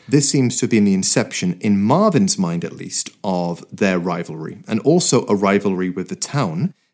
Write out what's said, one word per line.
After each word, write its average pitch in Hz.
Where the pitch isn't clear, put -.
This 135
seems 127
to -
have 98
been 107
the 98
inception, -
in 101
Marvin's 135
mind 85
at -
least, -
of 87
their 95
rivalry, 82
and 110
also 151
a 107
rivalry 98
with 90
the 90
town 120